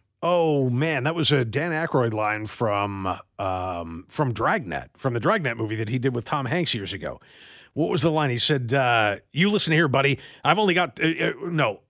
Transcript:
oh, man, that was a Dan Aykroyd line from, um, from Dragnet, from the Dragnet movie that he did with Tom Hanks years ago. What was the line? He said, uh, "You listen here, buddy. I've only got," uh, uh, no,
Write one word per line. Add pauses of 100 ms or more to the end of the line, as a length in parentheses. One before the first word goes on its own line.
(220)
oh,
man,
that
was
a
Dan
Aykroyd
line
from, (200)
um,
from
Dragnet,
from
the
Dragnet
movie
that
he
did
with
Tom
Hanks
years
ago. (540)
What
was
the
line?
He
said,
uh, (160)
"You
listen
here,
buddy. (260)
I've
only
got,"
uh,
uh, (160)
no,